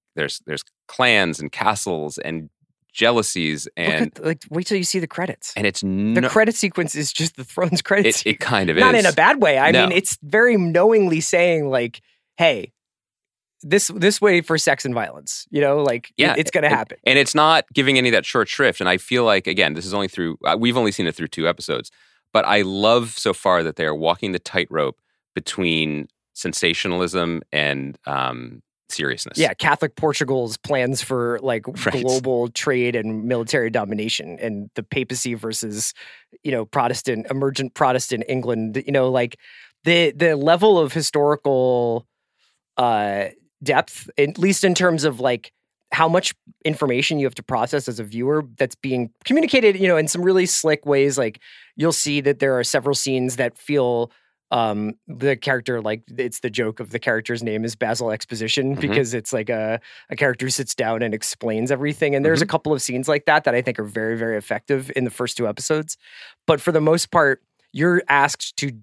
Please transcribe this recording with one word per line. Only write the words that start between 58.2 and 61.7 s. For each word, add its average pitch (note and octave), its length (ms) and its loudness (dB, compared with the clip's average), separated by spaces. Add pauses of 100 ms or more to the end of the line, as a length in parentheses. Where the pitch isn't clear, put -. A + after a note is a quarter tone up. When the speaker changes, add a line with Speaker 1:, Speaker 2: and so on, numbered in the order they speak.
Speaker 1:
Mm-hmm. C#3 80 -6
Speaker 2:
because B2 340 0
it's, A2+ 180 -8
like, A2+ 180 -2
a, A2 280 -2 (300)
a A#2 80 -10
character C3 300 0
who C3+ 40 -2
sits B2+ 240 -4
down A2+ 280 -2
and A2+ 100 -2
explains A2 580 -4